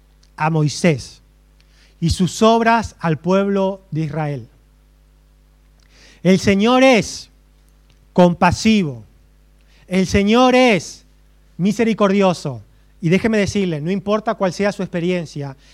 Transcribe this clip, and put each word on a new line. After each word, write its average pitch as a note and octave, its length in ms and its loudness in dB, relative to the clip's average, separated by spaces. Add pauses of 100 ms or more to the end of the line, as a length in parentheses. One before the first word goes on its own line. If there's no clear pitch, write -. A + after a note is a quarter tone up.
(360)
a D#3 140 -2
Moisés D3+ 720 -2 (760)
y E3+ 100 0
sus F#3 320 -2
obras A3+ 560 2
al D#3+ 200 -2
pueblo G3 720 -2
de D#3 120 -6
Israel. D3 460 -8 (1700)
El F3+ 160 4
Señor A3 440 2
es B3+ 480 0 (840)
compasivo. F3 920 2 (840)
El F#3 180 0
Señor A#3 480 2
es B3 500 0 (540)
misericordioso". G3 1040 0 (400)
Y D#3+ 80 0
déjeme A3 260 0
decirle, F#3 440 -2
no D#3+ 100 -6
importa G#3 440 -4
cuál F#3+ 180 -4
sea G3+ 200 -4
su G3 100 -10
experiencia, E3 720 -6 (180)